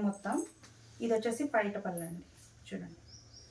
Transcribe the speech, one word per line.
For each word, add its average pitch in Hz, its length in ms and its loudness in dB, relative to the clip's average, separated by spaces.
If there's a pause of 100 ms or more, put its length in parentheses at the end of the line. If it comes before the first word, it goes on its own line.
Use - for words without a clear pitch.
మొత్తం. 202 280 0 (720)
ఇది 233 100 4
వచ్చేసి 226 280 2 (100)
పైట 208 320 4
పళ్ళు 170 240 -2
అండి. 175 160 -8 (440)
చూడండి - 300 -8 (520)